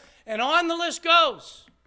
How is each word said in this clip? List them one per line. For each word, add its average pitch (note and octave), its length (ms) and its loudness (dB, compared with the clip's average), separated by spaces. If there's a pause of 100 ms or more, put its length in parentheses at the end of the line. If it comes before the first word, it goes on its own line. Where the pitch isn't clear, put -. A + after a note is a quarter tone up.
(260)
and A3 160 -6
on D#4+ 260 0
the E4 80 -2
list E4+ 280 -6
goes. D#4+ 640 0 (220)